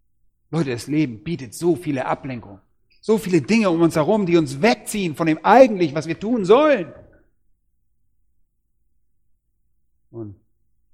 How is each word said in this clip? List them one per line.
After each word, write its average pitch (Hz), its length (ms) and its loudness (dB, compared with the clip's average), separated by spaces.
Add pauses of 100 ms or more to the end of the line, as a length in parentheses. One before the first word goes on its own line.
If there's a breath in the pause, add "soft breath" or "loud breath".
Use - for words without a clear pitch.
(500)
Leute, 147 220 -4
das 117 160 -10
Leben 135 360 -4
bietet 135 300 -10
so 165 220 -2
viele 139 300 -6
Ablenkungen, 113 540 -10 (400)
so 220 180 0
viele 180 240 0
Dinge 208 280 2
um 165 120 0
uns 165 140 2
herum, 185 300 0
die 170 120 2
uns 139 240 -2
wegziehen 208 540 -2
von 165 120 -2
dem 160 160 0
eigentlich, 196 520 6
was 156 120 -6
wir 165 120 -6
tun 220 240 -2
sollen. 226 500 2 (3250)
Und 110 260 -14 (580)